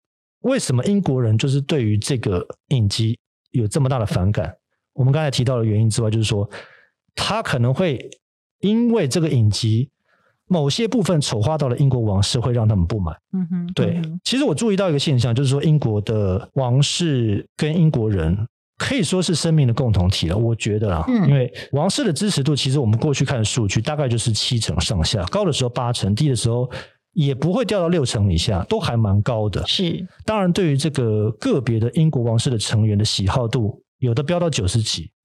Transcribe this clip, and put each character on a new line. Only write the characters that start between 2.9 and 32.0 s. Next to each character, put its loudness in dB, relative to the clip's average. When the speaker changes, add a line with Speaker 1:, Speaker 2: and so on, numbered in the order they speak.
Speaker 1:
有 0
这 -2
么 2
大 0
的 0
反 0
感？ -4
我 0
们 4
刚 0
才 0
提 0
到 0
的 0
原 2
因 2
之 0
外， 0
就 0
是 0
说 -2
他 -2
可 -4
能 2
会 -2
因 2
为 2
这 0
个 0
影 2
集 0
某 2
些 -2
部 0
分 2
丑 -4
化 0
到 0
了 0
英 4
国 2
王 2
室， 0
会 0
让 2
他 4
们 2
不 -2
满。 -4
Speaker 2:
嗯 -2
哼， -6
Speaker 1:
对。 0
Speaker 2:
嗯 -2
哼。 -8
Speaker 1:
其 -2
实 0
我 0
注 0
意 2
到 0
一 2
个 0
现 0
象， 2
就 0
是 2
说 0
英 4
国 0
的 0
王 2
室 0
跟 -2
英 4
国 0
人 0
可 -4
以 0
说 0
是 0
生 0
命 4
的 2
共 0
同 4
体 -2
了， -2
我 0
觉 -2
得 0
啦。 -2
Speaker 2:
嗯。 2
Speaker 1:
因 6
为 0
王 0
室 -2
的 0
支 -2
持 -2
度， 0
其 -2
实 0
我 0
们 2
过 0
去 0
看 -2
数 -2
据， 0
大 -4
概 -2
就 0
是 -2
七 -2
成 -4
上 -2
下， -2
高 -2
的 0
时 -2
候 -2
八 -2
成， -2
低 2
的 2
时 0
候 -2
也 0
不 0
会 0
掉 0
到 0
六 2
成 0
以 2
下， 0
都 -2
还 -2
蛮 2
高 -2
的。 -4
Speaker 2:
是。 -2
Speaker 1:
当 0
然， 2
对 2
于 2
这 0
个 0
个 0
别 0
的 0
英 2